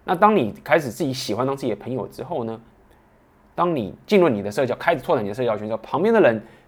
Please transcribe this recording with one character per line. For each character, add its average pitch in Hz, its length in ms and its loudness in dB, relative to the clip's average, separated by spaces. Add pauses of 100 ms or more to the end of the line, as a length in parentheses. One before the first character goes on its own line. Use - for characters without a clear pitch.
那 185 120 -2
当 208 200 4
你 120 160 0 (120)
开 160 160 4
始 143 100 -4
自 107 140 -6
己 131 100 -2
喜 110 220 -4
欢 123 100 -2
当 135 100 -2
自 139 120 -6
己 - 20 0
的 104 60 -2
朋 117 180 -10
友 107 140 -6
之 - 160 -14
后 135 220 -6
呢， 110 140 -8 (920)
当 170 220 0
你 98 180 -4 (140)
进 208 120 6
入 175 80 6
你 107 140 2
的 101 100 -6
社 135 140 0
交， 117 100 -2
开 - 200 0
始 135 80 -8
拓 170 120 0
展 117 80 0
你 98 60 -4
的 107 60 -6
社 123 100 -2
交 113 100 0
圈 107 120 -8
之 110 40 -4
后， 110 120 -4
旁 139 180 -2
边 214 100 2
的 226 80 6
人 117 220 4 (260)